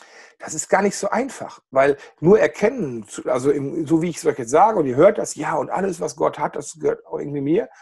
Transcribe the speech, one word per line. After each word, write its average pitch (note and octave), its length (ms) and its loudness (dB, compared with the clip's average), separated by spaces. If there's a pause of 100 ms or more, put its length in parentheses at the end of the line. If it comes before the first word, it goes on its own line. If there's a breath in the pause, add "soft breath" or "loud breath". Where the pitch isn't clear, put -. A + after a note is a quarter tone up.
(400 loud breath)
Das - 140 -12
ist D#3+ 140 -8
gar F#3+ 140 2
nicht G3 160 0
so - 120 -4
einfach, - 520 -6 (100)
weil C#3 260 4 (220 loud breath)
nur F#3 200 6
erkennen, D#3+ 640 0 (200)
also B2+ 260 0
im, C#3 360 -4
so D#3+ 140 2
wie F3 80 -2
ich D#3 80 -8
es - 80 -6
euch D3 120 0
jetzt A#2 120 -8
sage G3+ 280 4
und D#3 80 2
ihr B2 120 -2
hört G3 200 6
das, - 180 -6
„Ja, D#3+ 200 -4
und C3+ 140 -4
alles, F3 320 -4
was D3+ 160 -6
Gott D#3 200 -2
hat, - 200 -6
das - 220 -12
gehört D3+ 260 -4
auch E3 120 -10
irgendwie D3 240 -6
mir.“ E3 280 0 (120 soft breath)